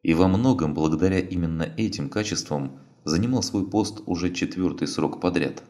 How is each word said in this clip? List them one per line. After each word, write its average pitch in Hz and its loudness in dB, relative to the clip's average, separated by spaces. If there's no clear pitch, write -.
и 80 4
во 87 6
многом 95 2
благодаря 80 2
именно 85 -2
этим 98 -2
качествам 76 -4
занимал 117 0
свой 104 -2
пост - 0
уже 90 -2
четвертый 90 -2
срок - -2
подряд. 80 -2